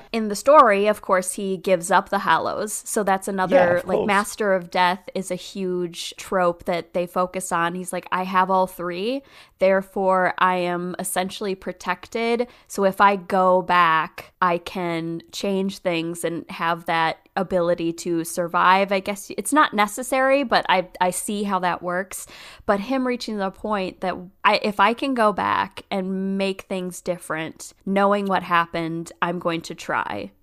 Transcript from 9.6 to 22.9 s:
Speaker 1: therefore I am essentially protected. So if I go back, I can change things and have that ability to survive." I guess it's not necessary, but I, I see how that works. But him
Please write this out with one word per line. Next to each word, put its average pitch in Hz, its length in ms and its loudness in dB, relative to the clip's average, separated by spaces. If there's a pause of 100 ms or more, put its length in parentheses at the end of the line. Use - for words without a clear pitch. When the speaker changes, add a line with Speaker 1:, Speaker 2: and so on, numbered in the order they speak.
Speaker 1:
therefore 190 760 2
I 185 180 2
am 175 420 -4
essentially 190 560 -4
protected. 233 960 -4 (180)
So - 180 -2
if 190 160 2
I 202 140 6
go 185 480 2
back, 170 680 2 (100)
I 175 160 2
can 170 720 -4
change 196 480 -2
things 170 460 -4
and 165 260 -4
have 170 360 -4
that 165 320 0 (180)
ability 175 560 0
to 170 320 -4
survive." 180 680 2
I 196 100 0
guess 202 380 -8
it's 214 140 -4
not 302 200 4
necessary, 262 680 2
but 233 260 0
I, 180 200 2 (120)
I 185 100 2
see 208 340 -4
how 202 140 0
that 175 240 -2
works. 180 440 -6 (380)
But 202 160 2
him 254 260 -2